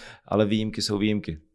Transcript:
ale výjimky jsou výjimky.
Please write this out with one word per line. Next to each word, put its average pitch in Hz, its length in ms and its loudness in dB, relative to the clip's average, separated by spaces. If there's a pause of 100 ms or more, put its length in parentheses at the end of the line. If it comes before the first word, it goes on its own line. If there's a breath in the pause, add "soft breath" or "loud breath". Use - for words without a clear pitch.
(280 soft breath)
ale 104 180 4
výjimky 107 360 0
jsou 104 160 -2
výjimky. 104 400 0 (180)